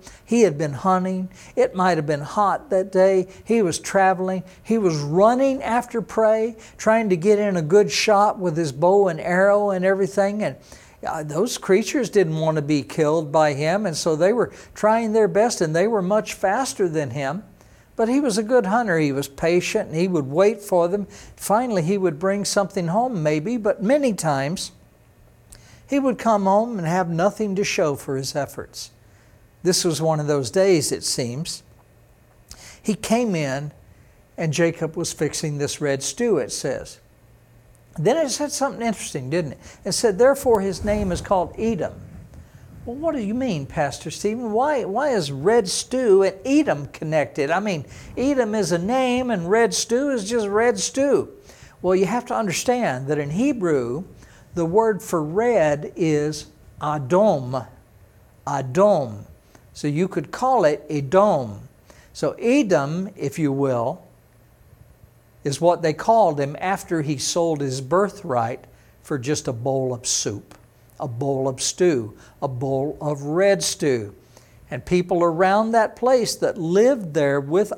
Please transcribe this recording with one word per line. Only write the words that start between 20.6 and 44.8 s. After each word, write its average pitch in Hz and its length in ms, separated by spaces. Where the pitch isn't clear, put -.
for 175 260
them. 196 180
Finally, 214 460
he 196 160
would 170 200
bring 196 260
something 185 440
home, 220 340
maybe, 156 340
but 208 260
many 262 320
times 151 580
he 277 120
would 262 200
come 208 260
home 214 340
and 170 80
have 175 240
nothing 196 460
to 202 80
show 156 320
for 135 200
his 135 180
efforts. - 560
This 180 220
was 156 160
one 160 180
of 147 100
those 139 220
days, 190 420
it 85 120
seems. 131 580
He 220 140
came 226 400
in, 147 380
and 160 160
Jacob 165 420
was 170 160
fixing 147 460
this 143 240
red 139 200
stew, 226 360
it 117 140
says. - 480
Then 190 180
it 302 140
said 294 220
something 233 340
interesting, 151 420
didn't 156 240
it? - 60
It 196 80
said, 208 240
"Therefore 254 460
his 196 220
name 208 280
is 170 80
called 180 380
Edom." 208 340
Well, 240 100
what 311 180
do 269 60
you 208 140
mean, 214 320
Pastor 147 440
Stephen? 220 420
Why, 254 320